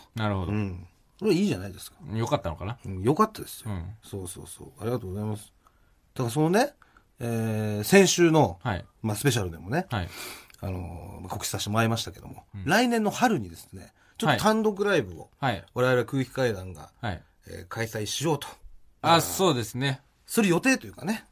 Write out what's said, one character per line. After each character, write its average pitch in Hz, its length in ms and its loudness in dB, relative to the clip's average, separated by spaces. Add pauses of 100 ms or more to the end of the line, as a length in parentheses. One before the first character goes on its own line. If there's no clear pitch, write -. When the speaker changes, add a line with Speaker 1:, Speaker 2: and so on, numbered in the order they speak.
(160)
Speaker 1:
な 110 120 0
る 101 60 0
ほ 95 120 -2
ど。 98 60 -2
Speaker 2:
う - 40 0
ん。 92 280 -4 (320)
そ 196 100 -4
れ 214 40 4
は 165 60 4
い 185 80 2
い - 20 4
じ 165 80 2
ゃ 92 40 -4
な 98 100 -8
い 92 40 -12
で - 60 -16
す - 140 -18
か。 - 40 -20 (160)
Speaker 1:
よ 113 140 -2
か 139 100 0
っ - 60 -2
た 85 80 -4
の 82 60 -6
か - 80 -10
な？ 113 200 -8
Speaker 2:
う - 40 -10
ん、 92 140 -6
よ 123 120 4
か 214 100 4
っ 214 60 -2
た - 100 -14
で - 60 -12
す - 140 -16
よ。 113 100 -10
Speaker 1:
う 101 40 -4
ん。 85 100 -8 (180)
Speaker 2:
そ 98 200 -10
う 90 40 -10
そ - 160 -14
う - 60 -18
そ - 160 -18
う。 - 40 -18 (120)
あ 107 40 -8
り 113 60 -2
が 123 80 0
と 107 80 -10
う 92 40 -8
ご 92 60 -6
ざ 104 60 -4
い - 20 -2
ま 107 120 -2
す。 - 160 -14 (640)
だ - 40 -18
か 131 60 0
ら 113 60 -2
そ 135 100 0
の 156 100 4
ね、 233 220 4 (480)
え 110 640 -2
ー、 - 20 -2
先 190 240 8
週 170 240 6
の、 143 320 4
Speaker 1:
は 113 100 0
い。 - 100 -6 (160)
Speaker 2:
ま 110 120 0
あ、 104 40 -4
ス - 60 -6
ペ 139 80 4
シ 117 80 2
ャ 101 60 -2
ル 87 80 -6
で 82 60 -12
も 85 120 -12
ね、 175 200 -2
Speaker 1:
は 101 120 -2
い。 82 60 -6 (520)
Speaker 2:
あ - 60 -6
の 90 520 -10
ー、 - 20 -14
ま 87 60 -14
あ、 - 20 -12
告 107 180 -8
知 - 20 -4
さ 101 120 -6
せ - 60 -6
て 104 40 -4
も 107 80 0
ら 113 60 4
い 110 40 4
ま 113 100 0
し - 40 -4
た - 80 -10
け - 80 -16
ど - 80 -18
も、 - 260 -18
Speaker 1:
う 101 60 -14
ん。 95 60 -10
Speaker 2:
来 208 240 4
年 233 160 2
の 202 80 0
春 220 260 2
に 98 100 -6
で 82 60 -16
す - 180 -20
ね、 92 200 -18 (260)
ち - 60 -4
ょ 156 60 4
っ - 60 6
と - 60 0
単 220 220 4
独 202 180 0
ラ 202 140 2
イ 143 60 4
ブ 87 180 -8
を、 - 180 -20
Speaker 1:
は 135 120 0
い。 - 20 2
は 95 80 -4
い。 - 40 -16 (100)
Speaker 2:
我 123 140 4
々 123 160 4
空 131 200 -2
気 127 60 -16
階 127 220 0
段 92 200 -8
が、 76 180 -16 (100)
Speaker 1:
は 110 120 -4
い。 82 100 -8 (240)
Speaker 2:
え 90 160 -14
ー、 87 60 -18
開 113 180 -4
催 110 200 -4
し - 180 -4
よ 160 100 2
う 139 60 -2
と。 - 80 -12 (540)
Speaker 1:
あ、 165 180 6
そ 185 300 2
う 147 40 4
で 120 80 0
す 110 140 -8
ね。 135 240 -2 (260)
Speaker 2:
す - 160 2
る 196 60 4
予 170 120 6
定 262 180 2
と 110 100 -14
い - 20 -16
う - 40 -16
か - 100 -14
ね。 214 280 -4